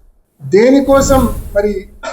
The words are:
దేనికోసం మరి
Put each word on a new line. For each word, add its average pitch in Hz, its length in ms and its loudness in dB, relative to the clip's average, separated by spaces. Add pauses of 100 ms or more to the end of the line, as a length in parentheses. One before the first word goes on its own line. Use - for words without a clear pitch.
(580)
దేనికోసం 269 680 2 (320)
మరి 208 180 -2 (400)